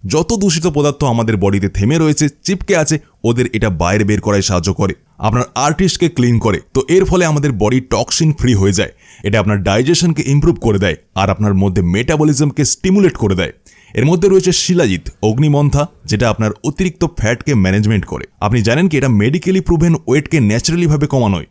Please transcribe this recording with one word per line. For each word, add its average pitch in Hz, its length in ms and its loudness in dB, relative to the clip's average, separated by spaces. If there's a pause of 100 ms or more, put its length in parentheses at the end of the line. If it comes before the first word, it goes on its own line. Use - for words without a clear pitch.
(120)
যত 160 180 0 (120)
দূষিত 170 240 0 (100)
পদার্থ 147 280 0
আমাদের 117 320 0
বডিতে 98 400 0
থেমে 110 220 0
রয়েছে, 151 280 2 (160)
চিপকে 190 340 -4
আছে, 156 200 0 (280)
ওদের 117 300 0
এটা 110 140 0 (140)
বাইরে 98 220 2
বের 101 160 0
করায় 101 280 0
সাহায্য 98 260 -2
করে, 101 200 -2 (240)
আপনার 110 260 0 (200)
আর্টারিজকে 165 440 0
ক্লিন 120 300 0
করে। 101 200 0 (140)
তো 131 160 0
এর 185 180 4
ফলে 180 200 0
আমাদের 147 260 0
বডি 107 260 0 (120)
টক্সিন 113 480 0
ফ্রি 127 160 2
হয়ে 95 240 2
যায়। 104 140 -4 (320)
এটা 101 180 0
আপনার 101 200 0
ডাইজেশনকে 147 600 0 (100)
ইমপ্রুভ 151 240 2 (100)
করে 104 120 2
দেয়, 92 180 -2 (180)
আর 98 160 0
আপনার 101 240 0
মধ্যে 95 280 0 (100)
মেটাবলিজমকে 151 720 0
স্টিমুলেট 190 520 0
করে 98 240 0
দেয়। 85 140 -4 (400)
এর 113 120 0
মধ্যে 170 220 2
রয়েছে 185 240 4 (100)
শিলাজিৎ, 139 420 0 (180)
অগ্নিমন্থা, 143 600 2 (240)
যেটা 123 220 -2
আপনার 107 240 -2 (120)
অতিরিক্ত 165 380 -4 (140)
ফ্যাটকে 120 380 -2
ম্যানেজমেন্ট 101 520 0
করে। - 180 -10 (160)
আপনি 113 220 0
জানেন 127 260 2
কি, 156 80 -4
এটা 131 140 0 (100)
মেডিকেলি 170 400 0
প্রুভেন 170 320 2 (140)
ওয়েটকে 143 340 0
ন্যাচারালিভাবে 147 680 0
কমানোয়। 110 440 0